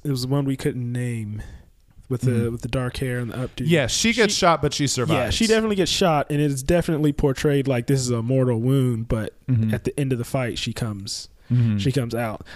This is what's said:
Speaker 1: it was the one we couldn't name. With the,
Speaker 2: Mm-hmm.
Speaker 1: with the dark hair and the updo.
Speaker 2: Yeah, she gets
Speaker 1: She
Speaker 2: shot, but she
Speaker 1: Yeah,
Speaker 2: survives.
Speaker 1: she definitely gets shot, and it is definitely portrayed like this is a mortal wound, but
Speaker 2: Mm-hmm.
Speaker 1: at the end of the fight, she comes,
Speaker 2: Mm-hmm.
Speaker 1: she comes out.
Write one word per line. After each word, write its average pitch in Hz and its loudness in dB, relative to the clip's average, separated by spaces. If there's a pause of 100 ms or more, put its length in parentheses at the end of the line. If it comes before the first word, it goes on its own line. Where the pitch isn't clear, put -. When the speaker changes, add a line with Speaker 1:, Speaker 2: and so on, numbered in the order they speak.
Speaker 1:
it 147 -4
was 131 -2
the 127 -6
one 143 0
we 135 0
couldn't 123 -4
name. 117 -6 (680)
With 123 -4
the, 123 2
Speaker 2:
Mm-hmm. 117 0
Speaker 1:
with 120 -8
the 123 -10
dark 123 -4
hair 127 -4
and 120 -6
the - -10
updo. 127 -6
Speaker 2:
Yeah, 151 4
she - 0
gets 214 4
Speaker 1:
She - -2
Speaker 2:
shot, 165 4
but 143 0
she 147 0
Speaker 1:
Yeah, 139 2
Speaker 2:
survives. 156 0
Speaker 1:
she 226 2
definitely 220 2
gets 185 2
shot, 160 2
and 147 0
it 147 2
is 131 -2
definitely 151 2
portrayed 139 2
like 123 0
this 139 4
is 123 -2
a 117 0
mortal 127 2
wound, 123 2
but 110 -4 (160)
Speaker 2:
Mm-hmm. 110 2
Speaker 1:
at 117 -4
the 127 -2
end 135 0
of 120 -2
the 117 -4
fight, 123 -4
she 120 -6
comes, 107 -8 (220)
Speaker 2:
Mm-hmm. 117 4
Speaker 1:
she 101 0
comes 120 -2
out. 113 -4 (100)